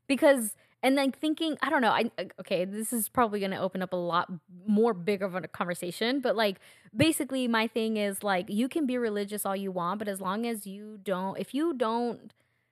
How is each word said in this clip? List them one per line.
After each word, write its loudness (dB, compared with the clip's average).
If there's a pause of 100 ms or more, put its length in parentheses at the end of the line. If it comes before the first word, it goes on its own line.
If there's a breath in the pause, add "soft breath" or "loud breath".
because, 4 (260 soft breath)
and, 4
like, 2
thinking, 0
I 0
don't 4
know, 4
I, 2
I, -6 (120)
okay, 0
this -6
is -2
probably 2
gonna -2
open -2
up -4
a -2
lot 0 (380)
more 6
big -2
of -4
a -4
conversation, -2
but, 2
like, 2 (360 loud breath)
basically 2
my 2
thing -2
is, -2
like, 0
you 0
can 0
be 0
religious -4
all 0
you -4
want, -2
but -6
as -6
long -2
as -6
you -14
don't, -2
if -6
you 0
don't, -2 (380)